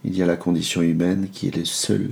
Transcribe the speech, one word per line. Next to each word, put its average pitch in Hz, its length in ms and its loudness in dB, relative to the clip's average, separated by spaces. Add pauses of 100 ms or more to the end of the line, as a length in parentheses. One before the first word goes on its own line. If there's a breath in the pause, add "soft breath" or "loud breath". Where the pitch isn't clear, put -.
Il 95 120 -4
y 92 60 0
a 90 40 4
la 87 120 4
condition 85 440 0
humaine 87 500 2
qui - 160 -6
est - 80 -4
le 85 100 -2
seul - 460 0